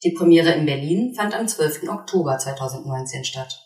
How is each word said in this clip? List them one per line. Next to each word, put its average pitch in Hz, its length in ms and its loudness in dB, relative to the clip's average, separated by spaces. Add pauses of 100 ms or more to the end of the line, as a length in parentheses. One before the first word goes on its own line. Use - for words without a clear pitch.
Die 170 140 2
Premiere 165 360 6
in 151 120 0
Berlin 156 500 0
fand 214 200 -2
am 226 120 -2
zwölften - 420 -2
Oktober 170 500 0
zweitausendneunzehn 131 840 -6
statt. - 320 -8 (100)